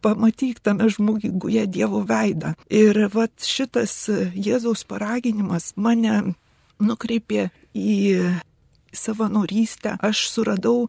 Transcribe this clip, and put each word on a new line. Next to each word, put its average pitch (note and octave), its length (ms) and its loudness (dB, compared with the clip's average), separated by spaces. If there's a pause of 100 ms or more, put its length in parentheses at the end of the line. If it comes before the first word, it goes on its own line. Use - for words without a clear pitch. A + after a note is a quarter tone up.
pamatyk A3 580 0
tame G3+ 300 2
žmoguje G#3 760 0
Dievo G3+ 400 -2
veidą. F#3+ 480 0 (160)
Ir G#3+ 400 6
vat A3+ 320 0
šitas - 680 -2 (260)
Jėzaus A3 500 -2
paraginimas G#3 880 -2
mane G#3+ 600 2 (440)
nukreipė G#3+ 720 -2 (240)
į G3+ 460 2 (720)
savanorystę. G#3+ 1080 -2
Aš - 300 0
suradau A3+ 600 0